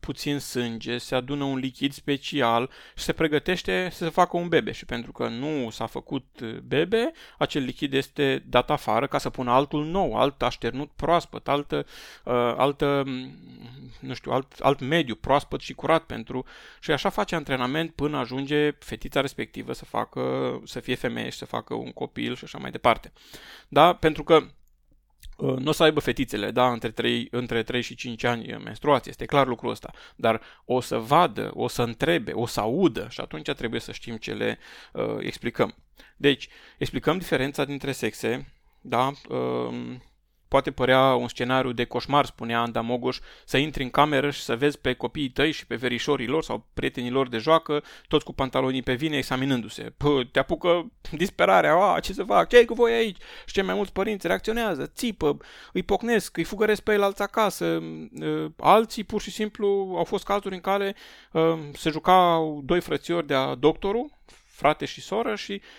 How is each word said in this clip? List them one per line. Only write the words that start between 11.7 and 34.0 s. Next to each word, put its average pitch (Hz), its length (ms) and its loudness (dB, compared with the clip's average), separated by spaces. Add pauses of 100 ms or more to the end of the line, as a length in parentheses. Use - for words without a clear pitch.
uh, 123 100 -2 (220)
altă, 143 460 2 (1000)
nu 131 140 -10
știu, - 180 -6
alt, 131 280 -2
alt 139 200 2
mediu 139 340 0
proaspăt - 460 0
și - 140 -12
curat 156 300 0
pentru, 120 400 -8 (360)
și - 100 -6
așa 147 180 0
face 196 260 -2
antrenament 147 580 -2
până 147 240 -2
ajunge 139 540 0
fetița - 500 -6
respectivă 123 520 -6
să - 120 -12
facă, 113 380 -4 (420)
să - 160 -12
fie 127 140 -4
femeie 117 360 -4
și - 80 -12
să - 60 -12
facă 120 300 -6
un 120 180 -8
copil 120 440 -6
și - 80 -16
așa - 140 -16
mai 135 120 -10
departe. - 420 2 (560)
Da? 165 260 6
Pentru 156 300 0
că, 165 100 6 (1040)
uh, 135 200 0
nu 131 120 -2
o 156 40 2
să 160 100 2
aibă 156 180 6
fetițele, 117 500 -2
da, 123 220 4
între 117 180 -4
trei, 120 400 0
între 120 320 -2
trei 120 180 -2
și 120 140 -8
cinci 117 300 -10
ani 117 400 -2
menstruație, 120 460 0
este - 140 -10
clar 139 220 4
lucrul 120 240 -4
ăsta, - 200 -8 (260)
dar 113 240 2 (240)
o 123 160 2
să 117 180 -2
vadă, 113 560 2
o 123 140 -2
să - 140 -2
întrebe, 120 500 -2
o 117 140 -2
să - 140 -4
audă 113 500 2
și 127 100 -12
atunci 151 300 -8
trebuie 123 300 -4
să 113 120 -14
știm 117 240 -10